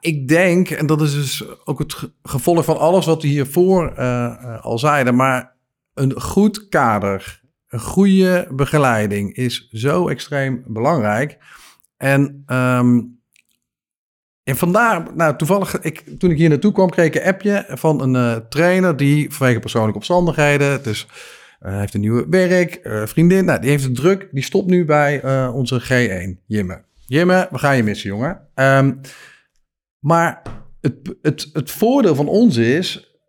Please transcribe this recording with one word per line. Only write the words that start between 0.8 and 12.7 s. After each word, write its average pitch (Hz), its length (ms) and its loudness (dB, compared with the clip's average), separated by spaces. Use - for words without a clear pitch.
dat 151 160 2
is 147 120 0
dus 139 300 -6
ook 147 140 -4
het - 160 -8
ge-, - 160 -12
gevolg 170 420 0
van 160 140 0
alles 170 280 2
wat 156 160 0
we 147 60 0
hiervoor, 156 680 2
eh, 123 280 -2
eh, 117 400 -10
al 117 140 -4
zeiden, 135 380 2
maar 131 360 0
een 135 260 -2
goed - 480 0
kader, 104 720 -2
een 117 120 -10
goede 185 720 2
begeleiding 117 840 0
is 123 360 -6
zo 143 380 -2
extreem 135 580 -6
belangrijk. 117 720 -2
En, 139 500 0
ehm, 123 540 2